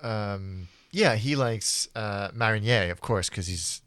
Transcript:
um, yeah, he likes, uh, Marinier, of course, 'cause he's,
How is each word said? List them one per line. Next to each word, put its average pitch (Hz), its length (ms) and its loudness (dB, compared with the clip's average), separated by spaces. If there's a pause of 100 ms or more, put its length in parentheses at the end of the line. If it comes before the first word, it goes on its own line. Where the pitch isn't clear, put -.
um, 98 680 -4 (220)
yeah, 170 240 4
he 131 220 0
likes, 117 580 0
uh, 101 400 -4
Marinier, 110 560 2
of 87 100 -6
course, 98 300 0
'cause 90 160 -6
he's, 87 400 -6